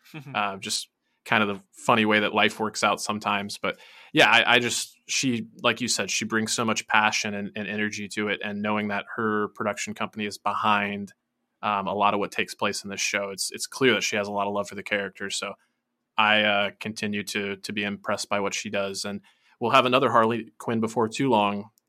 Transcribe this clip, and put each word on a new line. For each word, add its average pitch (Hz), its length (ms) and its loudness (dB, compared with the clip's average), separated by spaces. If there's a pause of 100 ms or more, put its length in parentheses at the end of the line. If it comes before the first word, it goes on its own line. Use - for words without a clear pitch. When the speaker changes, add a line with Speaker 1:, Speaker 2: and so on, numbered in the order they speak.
(120)
Speaker 1:
<laughs> 143 220 -14
Speaker 2:
Uh, 101 220 -2
just 104 320 -6 (360)
kind 113 180 4
of 104 60 2
the 98 140 -6 (100)
funny 113 320 2
way 107 160 6
that 104 140 2
life 107 240 4
works 107 240 -4
out 101 180 2
sometimes. 104 580 -4
But 92 200 -4 (340)
yeah, 143 160 6
I, 117 260 6
I 120 40 8
just, - 380 -2 (100)
she, 117 400 -2 (160)
like 117 180 2
you 123 60 -2
said, 101 240 -2
she - 140 -2
brings 110 280 -2
so 120 120 -2
much 110 240 -2
passion 107 460 2
and, 101 200 -8
and 104 140 -8
energy 104 400 -4
to 104 200 -4
it. 101 140 -2
And 104 200 -6
knowing 104 260 0
that 101 160 -4 (120)
her 107 320 0
production 104 460 -6
company 107 320 -6
is 101 120 -8
behind, 101 760 0 (500)
um, 101 240 -2
a 90 80 -2
lot 101 180 4
of 104 60 0
what 98 140 -4
takes - 220 -4
place 104 280 -4
in 101 80 -12
this 98 100 -8
show, 101 300 -2
it's, - 220 -6
it's - 160 -8
clear 127 260 2
that 98 80 0
she - 140 -2
has 104 100 -2
a 104 60 -6
lot 101 160 0
of 101 40 -2
love 101 160 -4
for - 60 -14
the 101 80 -10
character. 98 480 -6
So 101 220 -6 (640)
I, 107 240 4
uh, 101 280 2 (100)
continue 104 440 -6
to, 101 320 -4
to - 160 -10
be 104 120 -4
impressed 101 440 -6
by 101 120 -2
what 98 120 -2
she - 160 -6
does. 98 360 -4
And 101 160 -8 (400)
we'll 117 100 0
have 127 160 6
another 127 240 4
Harley 113 480 4
Quinn 117 220 -2
before 110 280 0
too 135 220 -2
long, 104 400 2 (180)